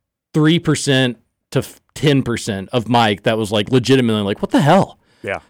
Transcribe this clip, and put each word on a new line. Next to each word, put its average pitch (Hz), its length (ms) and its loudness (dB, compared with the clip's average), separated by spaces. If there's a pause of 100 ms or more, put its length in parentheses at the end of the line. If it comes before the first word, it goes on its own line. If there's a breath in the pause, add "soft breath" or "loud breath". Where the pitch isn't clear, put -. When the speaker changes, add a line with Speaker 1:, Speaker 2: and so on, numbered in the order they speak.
(340)
Speaker 1:
three 160 240 4
percent 131 600 0 (320)
to - 100 -2
f-, - 200 -10 (140)
ten 139 280 0
percent 104 500 -6
of 113 160 -4
Mike 113 360 2
that 117 120 0
was, 110 160 -4
like, 107 180 -2
legitimately 120 520 2
like, 101 200 -4
"What - 80 -6
the 277 120 2
hell? 160 360 2 (240)
Speaker 2:
Yeah. 98 280 -8